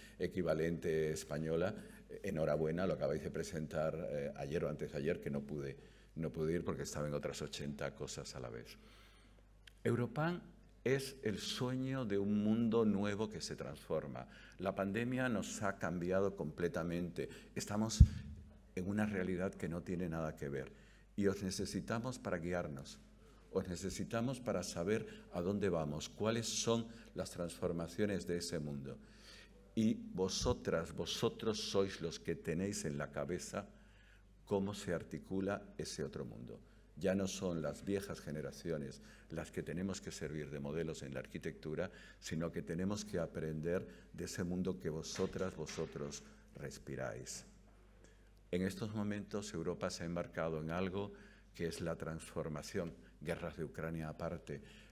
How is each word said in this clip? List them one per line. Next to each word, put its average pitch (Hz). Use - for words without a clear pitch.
equivalente 80
española. 80
Enhorabuena, 80
lo 85
acabáis 73
de 82
presentar, 78
eh, 71
ayer 71
o 76
antes 76
de 76
ayer, 73
que -
no 71
pude, 69
no 78
pude 80
ir 85
porque 71
estaba 73
en 73
otras 73
ochenta 71
cosas -
a 69
la 62
vez. 58
Europan 123
es 135
el 104
sueño 131
de 101
un 104
mundo 113
nuevo 104
que 82
se 80
transforma. 69
La 92
pandemia 120
nos 98
ha 98
cambiado 92
completamente. 85
Estamos 107
en 92
una 104
realidad 95
que 87
no 82
tiene 90
nada 80
que 71
ver. 69
Y 98
os 95
necesitamos 110
para 90
guiarnos. 82
Os 95
necesitamos 95
para 90
saber 101
a 90
dónde 98
vamos, 78
cuáles 110
son 113
las 90
transformaciones 85
de 87
ese 85
mundo. 69
Y 113
vosotras, -
vosotros 107
sois 98
los 82
que 85
tenéis 95
en 73
la 71
cabeza 85
cómo 101
se 90
articula 95
ese 78
otro 69
mundo. 57
Ya 92
no 98
son 87
las 73
viejas 95
generaciones 73
las 80
que 82
tenemos 90
que 87
servir 76
de 71
modelos 78
en 69
la 64
arquitectura, 78
sino 82
que 85
tenemos 92
que -
aprender 80
de 87
ese -
mundo 90
que 82
vosotras, 90
vosotros 73
respiráis. 64
En 90
estos 104
momentos 104
Europa 85
se -
ha -
embarcado 85
en 78
algo 95
que 87
es 82
la 82
transformación 80
guerras 80
de 82
Ucrania 80
aparte, 78